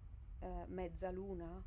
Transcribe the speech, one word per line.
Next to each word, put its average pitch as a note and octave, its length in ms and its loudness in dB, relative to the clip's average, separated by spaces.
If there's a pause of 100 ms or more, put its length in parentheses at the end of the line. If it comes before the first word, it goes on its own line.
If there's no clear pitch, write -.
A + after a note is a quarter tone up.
(400)
eh, F3+ 280 0
mezzaluna, F#3 1000 2